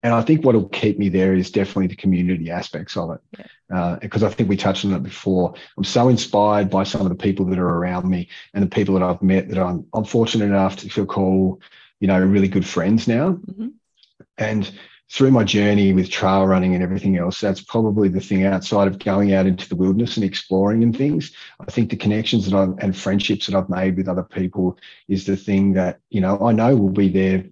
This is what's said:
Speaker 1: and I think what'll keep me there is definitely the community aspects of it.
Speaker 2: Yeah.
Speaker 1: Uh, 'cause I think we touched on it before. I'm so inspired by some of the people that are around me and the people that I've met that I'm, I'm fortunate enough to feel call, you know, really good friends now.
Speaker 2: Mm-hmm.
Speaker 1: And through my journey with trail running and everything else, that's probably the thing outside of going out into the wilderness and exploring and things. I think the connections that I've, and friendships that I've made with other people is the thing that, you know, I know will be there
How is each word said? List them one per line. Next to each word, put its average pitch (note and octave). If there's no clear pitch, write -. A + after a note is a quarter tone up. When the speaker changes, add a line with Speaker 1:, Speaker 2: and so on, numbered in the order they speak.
Speaker 1:
and A#2
I A2+
think D#3
what'll A2
keep G2+
me G2+
there F#2+
is F#2
definitely F#2+
the F#2
community F2
aspects F2
of E2+
it. -
Speaker 2:
Yeah. -
Speaker 1:
Uh, F2
'cause G#2
I G2+
think G2
we G2
touched G2
on G2
it D2
before. F#2
I'm G2
so B2
inspired G#2
by G2
some G2+
of F#2+
the F2
people F#2+
that F#2
are F2+
around F2+
me F2
and G2+
the F#2
people G2
that F#2
I've F2+
met F#2+
that F#2+
I'm, F2
I'm G#2+
fortunate A2
enough G2
to G2
feel G2+
call, F#2+
you G2+
know, F#2
really G2
good F#2+
friends A2
now. C3+
Speaker 2:
Mm-hmm. F#3+
Speaker 1:
And G#2+
through C3+
my A#2+
journey G2+
with F#2
trail F#2+
running F#2
and F2+
everything F#2+
else, F2
that's G2
probably G#2+
the F#2
thing F#2+
outside G2
of F#2+
going G2+
out F#2+
into F#2
the F#2
wilderness G2
and A2
exploring G2
and A#2
things. D3
I -
think A#2
the G2
connections G#2+
that G2
I've, F#2
and G2
friendships G2+
that G2
I've F#2
made F#2
with F#2
other F2+
people F#2
is F#2+
the G2
thing G2
that, F2+
you G#2
know, F#2+
I A#2
know A2+
will G2+
be G2
there F#2+